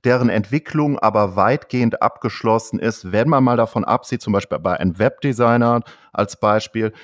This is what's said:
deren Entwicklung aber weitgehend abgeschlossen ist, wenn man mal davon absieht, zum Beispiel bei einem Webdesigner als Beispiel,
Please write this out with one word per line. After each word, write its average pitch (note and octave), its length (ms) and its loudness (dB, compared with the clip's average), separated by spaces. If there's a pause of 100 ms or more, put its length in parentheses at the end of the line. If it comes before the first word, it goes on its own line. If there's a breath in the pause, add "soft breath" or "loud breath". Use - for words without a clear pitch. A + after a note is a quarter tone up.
deren B2 260 2
Entwicklung C#3 680 -2
aber G#2 380 2
weitgehend A#2 640 0
abgeschlossen A2+ 800 -2
ist, A2 320 -6
wenn G#2+ 160 2
man C#3+ 160 4
mal B2 140 2
davon A2+ 260 0
absieht, - 380 -2
zum G#2+ 120 -4
Beispiel F#2 260 -2
bei F2 200 -2
einem F2 180 -2
Webdesigner A#2+ 840 0 (300 loud breath)
als - 260 -4
Beispiel, A2 560 -2 (100)